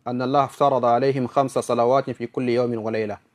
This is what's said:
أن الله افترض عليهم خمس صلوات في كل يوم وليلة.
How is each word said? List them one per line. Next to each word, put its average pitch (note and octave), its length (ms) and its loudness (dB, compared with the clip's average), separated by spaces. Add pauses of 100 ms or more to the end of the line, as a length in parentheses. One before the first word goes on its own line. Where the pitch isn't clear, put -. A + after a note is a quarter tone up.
أن B2 160 -4
الله C3+ 220 2
افترض C3 400 0
عليهم B2+ 420 2
خمس C3+ 320 0
صلوات B2 520 2
في A#2 200 -8
كل B2+ 180 -4
يوم A#2+ 300 0
وليلة. A2 400 -4 (160)